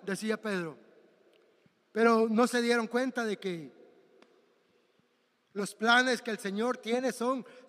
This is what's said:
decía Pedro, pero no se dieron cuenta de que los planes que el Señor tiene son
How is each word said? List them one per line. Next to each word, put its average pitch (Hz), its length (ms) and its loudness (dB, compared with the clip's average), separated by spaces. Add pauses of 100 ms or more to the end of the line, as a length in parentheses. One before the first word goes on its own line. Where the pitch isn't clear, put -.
decía 208 360 -4
Pedro, 175 380 -6 (1120)
pero 226 400 4
no 226 160 4
se 240 160 0
dieron 233 240 2
cuenta 247 380 -2
de 208 120 -4
que 165 440 -10 (1700)
los 196 200 -6
planes 240 480 2
que - 80 -6
el 208 80 -4
Señor 220 380 -2
tiene 247 340 -2
son 240 340 -4 (240)